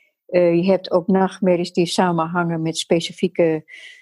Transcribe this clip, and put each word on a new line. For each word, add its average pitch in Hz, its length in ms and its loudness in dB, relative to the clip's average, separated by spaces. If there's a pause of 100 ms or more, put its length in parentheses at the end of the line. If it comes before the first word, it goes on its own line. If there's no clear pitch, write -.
(260)
Eh, 175 280 2
je 170 100 2
hebt 190 260 0
ook 175 160 0
nachtmerries 185 680 0
die 175 140 0
samenhangen 170 760 -2
met 160 160 -4
specifieke, 165 840 -2 (380)